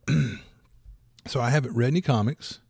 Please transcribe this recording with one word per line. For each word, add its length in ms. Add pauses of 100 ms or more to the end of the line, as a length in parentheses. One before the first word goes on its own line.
<clears throat> 320 (840)
so 140
I 100
haven't 240
read 140
any 120
comics. 680